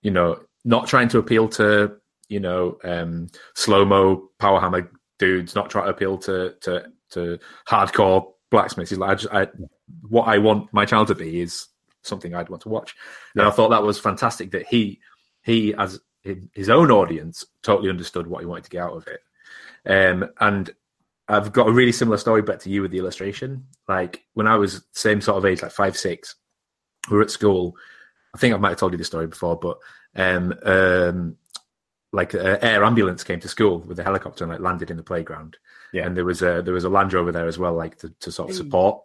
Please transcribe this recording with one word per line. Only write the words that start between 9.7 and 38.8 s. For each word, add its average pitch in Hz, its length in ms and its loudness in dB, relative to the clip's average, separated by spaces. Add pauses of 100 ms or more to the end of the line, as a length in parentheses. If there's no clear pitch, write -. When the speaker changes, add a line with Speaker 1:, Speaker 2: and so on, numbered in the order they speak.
Speaker 1:
what 113 200 4
I 107 100 4
want 107 340 2
my 101 140 2
channel 107 200 4
to 101 80 0
be 85 260 -6
is - 260 -10 (360)
something 90 320 -12
I'd 85 140 -8
want 92 140 -16
to 110 80 -16
watch." 110 240 -8 (400)
And 104 80 2
Speaker 2:
Yeah. 104 60 6
Speaker 1:
I - 20 6
thought 110 200 4
that 110 120 4
was 104 180 0
fantastic 98 520 -4
that - 160 -6
he, 107 320 -2 (420)
he 110 320 0
as 95 260 -4 (240)
hi-, 98 120 -8 (180)
his 101 160 -4
own 147 200 8
audience 82 540 0 (180)
totally 101 280 2
understood 87 380 -8
what 90 120 -10
he 85 60 -12
wanted 85 180 -12
to - 60 -20
get 87 140 -8
out 87 120 -10
of 82 120 -18
it. - 120 -16 (680)
Um, 92 400 4 (100)
and 101 300 0 (600)
I've 104 220 0
got 120 160 4
a 110 40 4
really 120 200 4
similar 113 240 0
story, 113 240 2
Brett, 104 200 -6
to 95 100 -12
you 101 100 -2
with 95 100 -4
the 92 80 -8
illustration. 101 680 -8 (200)
Like, 92 460 -4
when 107 140 -2
I 110 100 4
was 101 260 0 (100)
same 107 280 0
sort 101 160 0
of 95 80 -2
age, 92 160 2
like - 120 -10
five, 98 220 0
six, - 400 -8 (760)
we 104 80 4
were 107 40 6
at 104 80 0
school. 90 460 0 (580)
I - 40 -18
think 120 160 2
I - 20 -2
might 98 140 2
have 87 80 -6
told 90 140 0
you 87 60 -6
this 82 100 -8
story 82 180 -6
before, 82 320 -4
but, - 200 -8 (380)
um, 90 460 0
um, 90 760 2 (760)
like, 90 180 -2
a 95 320 0
air 107 180 4
ambulance 104 420 2
came 87 160 -6
to - 80 -16
school 95 320 2
with 87 180 -14
a 92 60 -8
helicopter 95 400 -6
and, 85 100 -8
like, - 80 -12
landed 90 280 -4
in 85 60 -10
the 82 60 -12
playground. 80 560 -10 (340)
Speaker 2:
Yeah. 87 140 -4
Speaker 1:
And 87 100 -4
there 90 80 -2
was 90 160 -2
a, 87 240 0
there 90 80 -4
was 90 120 -2
a 92 40 -2
Land 98 240 2
Rover 87 180 0
there 85 160 -4
as 82 120 -6
well, 90 160 -2
like, 82 240 -8
to, 82 100 -18 (120)
to 87 120 -12
sort - 160 -10
of 95 80 -8
Speaker 3:
Mm. - 40 -8
Speaker 1:
support. 185 440 0